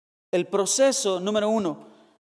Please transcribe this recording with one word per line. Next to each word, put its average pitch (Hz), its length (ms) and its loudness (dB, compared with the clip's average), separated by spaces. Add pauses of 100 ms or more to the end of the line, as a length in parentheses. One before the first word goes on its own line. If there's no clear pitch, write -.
(320)
El 180 140 0
proceso, 202 760 0
número 208 280 0
uno, 202 380 -2 (420)